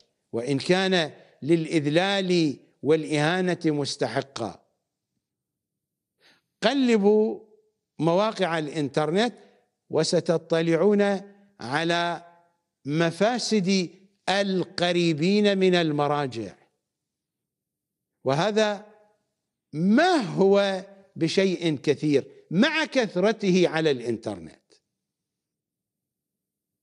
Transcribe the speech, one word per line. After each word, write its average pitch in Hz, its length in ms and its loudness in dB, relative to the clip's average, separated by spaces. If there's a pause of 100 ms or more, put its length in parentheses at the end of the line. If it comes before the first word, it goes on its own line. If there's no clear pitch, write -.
(320)
وإن 127 280 -4
كان 180 520 0 (300)
للإذلال 165 1160 0 (240)
والإهانة 160 840 0
مستحقا. 127 1000 -4 (2000)
قلبوا 220 760 2 (600)
مواقع 175 600 0
الإنترنت 156 760 -2 (560)
وستطلعون 165 1300 0 (380)
على 165 680 -4 (600)
مفاسد 185 1040 0 (400)
القريبين 185 1300 0
من 190 180 2
المراجع، 147 800 -2 (1700)
وهذا 202 640 0 (880)
ما 233 420 4
هو 196 680 2 (300)
بشيء 165 600 0
كثير 143 760 -2
مع 302 340 0
كثرته 196 840 0
على 156 240 0
الإنترنت. 107 680 -8 (2250)